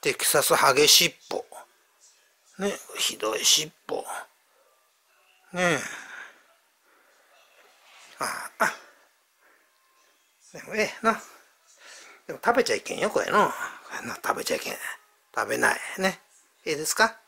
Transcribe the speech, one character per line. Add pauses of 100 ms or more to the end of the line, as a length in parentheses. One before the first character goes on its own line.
テ
キ
サ
ス
ハ
ゲ
尻 (180)
尾。 (1160)
ね、 (240)
ひ
ど
い
尻 (180)
尾。 (1500)
ね
え。 (2500)
あ
あ。 (1800)
で
も、
え
え
な。 (1040)
で
も
食
べ
ち
ゃ
い
け
ん
よ、
こ
れ
の。
こ (480)
れ
の
食
べ
ち
ゃ
い
け
ん。 (600)
食
べ
な
い。 (180)
ね。 (460)
い
い
で
す
か？